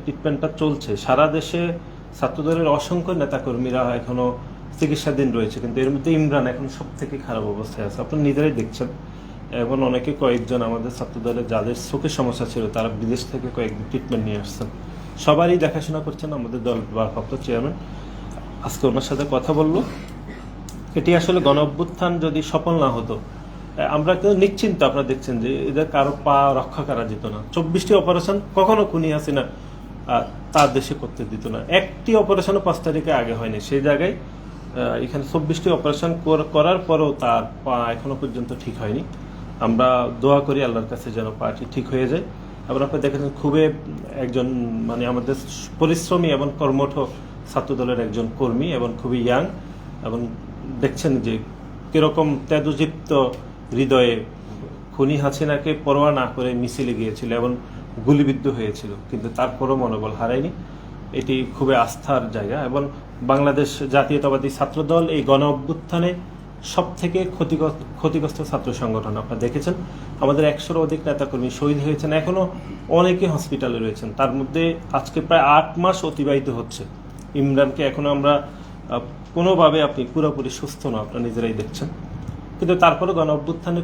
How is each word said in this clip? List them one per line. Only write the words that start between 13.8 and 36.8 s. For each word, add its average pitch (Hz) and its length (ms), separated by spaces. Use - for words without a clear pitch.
ট্রিটমেন্ট 117 360
নিয়ে 107 140
আসছেন। - 280
সবারই 170 380
দেখাশোনা 156 440
করছেন 151 320
আমাদের 120 300
দল 117 180
ভারপ্রাপ্ত 110 480
চেয়ারম্যান। 127 340
আজকে - 240
ওনার 127 140
সাথে 143 300
কথা 135 220
বলবো। 156 300
এটি 165 220
আসলে 175 240
গণ 139 180
অভ্যুত্থান 170 600
যদি 156 240
সফল 170 360
না 139 120
হতো, 113 280
আমরা 151 240
কেউ 202 200
নিশ্চিন্ত, 196 480
আপনারা 135 240
দেখছেন 131 340
যে 131 180
এদের 147 180
কারো 139 380
পা 139 320
রক্ষা 135 260
করা 117 260
যেত 110 180
না। 107 160
চব্বিশটি 175 420
অপারেশন 185 460
কখনো 208 300
খুনি 160 280
হাসিনা, 147 320
আহ, 120 160
তার 147 200
দেশে 131 280
করতে - 240
দিত 104 220
না। 110 120
একটি 190 460
অপারেশনও 196 460
পাঁচ 180 240
তারিখে 156 280
আগে 117 220
হয়নি। 110 260
সেই 139 200
জায়গায়, 147 320
আহ, - 880
এখানে 135 300
চব্বিশটি 160 380
অপারেশন 165 440
কর-, 156 180
করার 160 260
পরেও 156 420